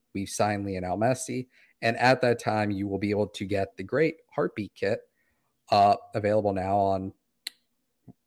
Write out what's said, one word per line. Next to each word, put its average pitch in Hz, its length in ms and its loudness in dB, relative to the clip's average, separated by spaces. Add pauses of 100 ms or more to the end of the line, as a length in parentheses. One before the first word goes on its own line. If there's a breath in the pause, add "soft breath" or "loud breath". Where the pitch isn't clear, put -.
(140)
"We've 98 140 -6
signed 104 360 -2
Lionel 92 340 -4
Messi." 127 500 -2 (340 soft breath)
And 117 140 0
at 127 240 4
that 120 180 2
time, 107 320 -2
you 101 160 -4
will 98 140 -4
be 104 100 0
able 104 160 0
to - 180 -10
get 98 320 -4
the 98 60 -10
great 147 360 0 (180)
Heartbeat 113 360 -4
kit, 110 280 -2 (720)
uh, 101 240 6 (180)
available 104 380 2
now 95 260 0
on 95 340 0 (1160)